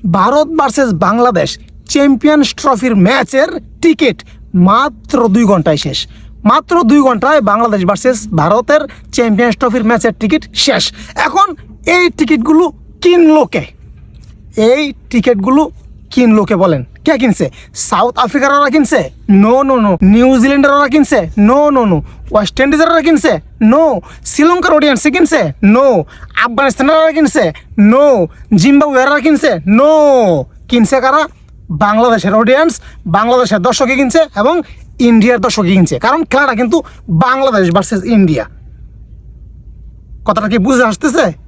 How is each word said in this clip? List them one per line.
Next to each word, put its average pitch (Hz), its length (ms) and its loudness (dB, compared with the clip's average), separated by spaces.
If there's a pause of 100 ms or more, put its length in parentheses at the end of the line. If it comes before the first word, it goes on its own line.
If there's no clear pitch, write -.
(120)
ভারত 240 360 0
ভার্সেস 277 460 -2
বাংলাদেশ 196 640 -2 (300)
চ্যাম্পিয়ন্স 285 640 0
ট্রফির 254 420 -2
ম্যাচের 262 520 0 (340)
টিকিট 302 420 0 (320)
মাত্র 233 720 0
দুই 214 160 2
ঘন্টায় 170 340 0
শেষ। 139 300 -8 (360)
মাত্র 311 400 0
দুই 262 160 2
ঘন্টায় 262 420 0
বাংলাদেশ 208 440 -2
ভার্সেস 214 500 -2
ভারতের 220 440 0 (320)
চ্যাম্পিয়ন্স 233 460 0
ট্রফির 240 260 -2
ম্যাচের 226 360 0
টিকিট 220 360 -4
শেষ। - 380 -2 (220)
এখন 381 400 -2 (300)
এই 349 240 0
টিকিটগুলো 302 600 0 (300)
কিনলো 320 440 4
কে? 175 200 -6 (880)
এই 254 380 0 (160)
টিকিটগুলো 247 600 0 (400)
কিনলো 220 360 2
কে 208 100 -2
বলেন? 165 280 0 (220)
কে 302 120 0
কিনছে? 214 340 -2 (220)
সাউথ 214 440 -4
আফ্রিকার 262 360 -2
ওরা 285 160 0
কিনছে? 277 400 0 (200)
No, 214 340 4
no, 269 200 0
no। 190 180 0
নিউজিল্যান্ডের 262 720 2
ওরা 285 160 2
কিনছে? 247 500 0
No, 269 340 2
no, 254 140 0
no। 170 160 0 (300)
ওয়েস্ট 208 280 -2
ইন্ডিজের 302 300 2
ওরা 339 120 2
কিনছে? 285 380 0 (220)
No। 254 380 2 (260)
শ্রীলঙ্কার 349 480 0
অডিয়েন্সে 294 380 0
কিনছে? 277 420 -2 (100)
No। 220 400 2 (400)
আফগানিস্তানের 262 520 -2
ওরা 320 160 2
কিনছে? 254 420 -2 (260)
No। 226 480 2 (280)
জিম্বাবুয়ের 277 540 2
ওরা 294 100 0
কিনছে? 285 480 0
No। 262 760 2 (240)
কিনছে 247 340 0
কারা? 285 260 0 (440)
বাংলাদেশের 208 640 0
অডিয়েন্স, 262 460 0 (260)
বাংলাদেশের 214 520 0
দর্শকই 247 360 -2
কিনছে 277 300 0 (100)
এবং 294 260 0 (380)
ইন্ডিয়ার 240 400 2
দর্শকই 196 340 -2
কিনছে। 165 260 0
কারণ 285 240 -2
খেলাটা 277 300 0
কিন্তু 247 300 -2 (260)
বাংলাদেশ 226 640 0
ভার্সেস 190 320 -2
ইন্ডিয়া। 180 420 0 (1800)
কথাটা 214 240 -2
কি 226 80 -2
বুঝে 247 280 0
আসতেছে? 247 480 -2 (140)